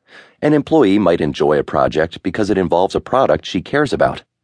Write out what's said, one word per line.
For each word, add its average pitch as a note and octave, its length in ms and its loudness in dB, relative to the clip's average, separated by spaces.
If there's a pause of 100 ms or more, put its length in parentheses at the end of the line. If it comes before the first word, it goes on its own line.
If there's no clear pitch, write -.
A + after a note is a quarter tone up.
(420)
An D3+ 140 2
employee C3+ 420 2
might F2 240 2
enjoy D2 380 0
a C2+ 40 0
project D2 600 -2
because G2 260 -4
it G2 80 0
involves F2 380 0
a D2+ 40 -2
product - 460 0
she F2+ 160 -6
cares C#3+ 320 -4
about, - 300 -2 (200)